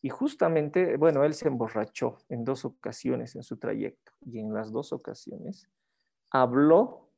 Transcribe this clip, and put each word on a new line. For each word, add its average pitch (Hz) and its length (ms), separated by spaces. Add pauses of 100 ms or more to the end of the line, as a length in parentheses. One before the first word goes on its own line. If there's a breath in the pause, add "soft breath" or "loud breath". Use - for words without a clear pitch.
y - 60
justamente, 165 880
bueno, 147 300
él 156 80
se 151 160
emborrachó 117 680 (100)
en 117 160
dos 131 180
ocasiones 123 720
en - 80
su - 140
trayecto, - 640
y 120 180
en 107 140
las 110 180
dos 113 220
ocasiones - 760 (640)
habló 139 880